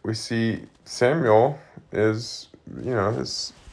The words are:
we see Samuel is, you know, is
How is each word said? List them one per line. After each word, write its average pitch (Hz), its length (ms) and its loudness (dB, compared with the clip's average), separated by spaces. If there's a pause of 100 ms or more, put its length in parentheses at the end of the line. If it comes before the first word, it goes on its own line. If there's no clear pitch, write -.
we 107 100 -2
see 113 460 -2 (240)
Samuel 127 760 4 (320)
is, 110 560 -2 (340)
you 123 140 -4
know, 104 160 0
is - 420 -6 (200)